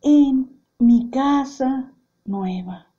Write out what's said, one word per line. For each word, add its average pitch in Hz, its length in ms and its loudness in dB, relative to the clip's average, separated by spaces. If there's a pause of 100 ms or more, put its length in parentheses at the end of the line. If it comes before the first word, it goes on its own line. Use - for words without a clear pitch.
en 277 600 2 (160)
mi 240 320 2
casa 269 800 -4 (320)
nueva 185 600 -8 (120)